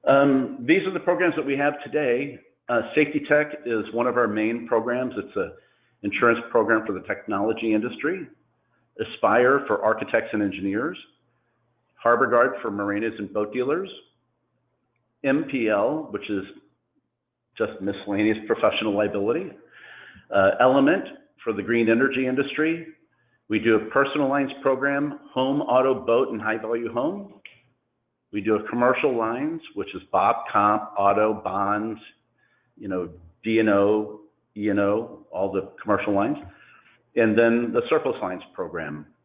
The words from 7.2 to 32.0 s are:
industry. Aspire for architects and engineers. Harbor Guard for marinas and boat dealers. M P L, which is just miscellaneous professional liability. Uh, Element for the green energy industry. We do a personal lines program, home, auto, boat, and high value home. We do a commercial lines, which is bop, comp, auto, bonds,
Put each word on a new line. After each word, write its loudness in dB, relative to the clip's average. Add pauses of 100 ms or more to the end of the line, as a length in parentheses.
industry. -4 (760)
Aspire 2
for 0
architects 0
and 0
engineers. -4 (960)
Harbor 2
Guard 4
for -6
marinas -4
and -10
boat -2
dealers. -2 (1400)
M 0
P -2
L, 0
which -8
is -4 (1120)
just -4
miscellaneous -2 (100)
professional 0
liability. -2 (800)
Uh, 6 (100)
Element 4 (380)
for -4
the -4
green 2
energy 2
industry. -2 (640)
We 0
do 4
a -2
personal 0
lines 0 (120)
program, 0 (120)
home, 0
auto, 2
boat, 2
and -6
high -2
value -4
home. -4 (1000)
We -4
do 0
a -4
commercial 2
lines, -4 (140)
which -8
is -12
bop, 2
comp, 2
auto, 4
bonds, -4 (760)